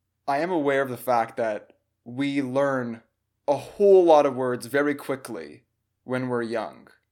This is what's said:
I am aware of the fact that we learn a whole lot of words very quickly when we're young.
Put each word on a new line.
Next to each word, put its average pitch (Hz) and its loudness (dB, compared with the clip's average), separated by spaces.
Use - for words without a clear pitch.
I 143 -2
am 170 -4
aware 139 0
of 131 -4
the 120 -8
fact 117 0
that 110 -6
we 139 -4
learn 127 -2
a 143 0
whole 190 4
lot 151 6
of 135 0
words 123 -4
very 143 0
quickly 123 -12
when 127 -6
we're 120 -4
young. 90 -8